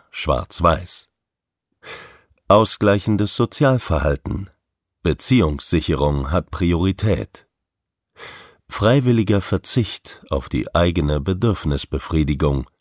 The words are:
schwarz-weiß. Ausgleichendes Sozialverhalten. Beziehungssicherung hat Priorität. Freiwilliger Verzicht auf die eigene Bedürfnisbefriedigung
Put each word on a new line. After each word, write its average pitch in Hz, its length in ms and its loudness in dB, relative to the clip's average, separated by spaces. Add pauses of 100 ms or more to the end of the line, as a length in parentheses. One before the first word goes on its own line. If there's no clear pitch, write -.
(100)
schwarz-weiß. - 960 -2 (1400)
Ausgleichendes 104 880 2
Sozialverhalten. 98 1120 -2 (540)
Beziehungssicherung 73 1300 0
hat 85 200 -2
Priorität. 90 960 -2 (1200)
Freiwilliger 113 720 2
Verzicht - 880 -4
auf - 180 -4
die - 260 -4
eigene 82 460 2
Bedürfnisbefriedigung 76 1500 -2 (120)